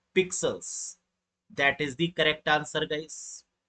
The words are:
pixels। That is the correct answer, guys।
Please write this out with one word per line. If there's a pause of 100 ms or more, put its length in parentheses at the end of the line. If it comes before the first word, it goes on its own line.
(160)
pixels। (800)
That
is
the
correct
answer,
guys। (500)